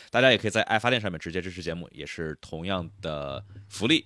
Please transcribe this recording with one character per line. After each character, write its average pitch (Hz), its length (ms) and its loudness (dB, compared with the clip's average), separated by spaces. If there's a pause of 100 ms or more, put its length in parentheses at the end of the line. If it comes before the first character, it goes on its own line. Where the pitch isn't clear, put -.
(100)
大 120 100 4
家 131 120 8
也 110 60 6
可 104 100 0
以 - 20 -4
在 110 120 2
爱 - 140 2
发 120 140 2
电 123 100 2
上 104 80 -2
面 85 120 -6
直 87 100 -8
接 87 100 -4
支 90 120 -6
持 90 100 -10
节 82 100 -4
目， 82 200 -8
也 73 120 -12
是 78 360 -6
同 82 260 -10
样 92 220 -2 (120)
的 71 400 -6 (280)
福 - 180 -2
利， 147 180 4